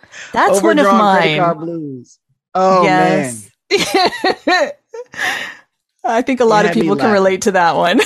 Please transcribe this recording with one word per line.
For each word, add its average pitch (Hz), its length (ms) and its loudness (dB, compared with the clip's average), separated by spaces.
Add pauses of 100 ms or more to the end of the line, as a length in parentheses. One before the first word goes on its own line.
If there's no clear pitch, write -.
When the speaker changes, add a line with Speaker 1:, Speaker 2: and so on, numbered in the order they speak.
(320)
Speaker 1:
That's 294 300 0
one 320 160 2
of 277 80 2
Speaker 2:
Overdrawn 196 300 4
Credit 165 140 2
Speaker 1:
mine. 151 80 -2
Speaker 2:
Card 170 200 -2
Blues. 151 600 -12 (360)
Oh, 190 300 2
Speaker 1:
Yes. 185 640 0 (960)
Speaker 2:
man. 330 260 0
Speaker 1:
<laughs> - 0 - (1300)
I 339 180 -2
think 254 180 -4
a 247 40 4
lot 214 200 4
Speaker 2:
It 175 60 0
Speaker 1:
of 170 40 -4
Speaker 2:
had - 20 0
me - 60 2
Speaker 1:
people 185 140 0
can - 100 -2
Speaker 2:
laughing. 220 80 2
Speaker 1:
relate 190 280 2
to 202 100 0
that 170 240 2
one. 175 300 2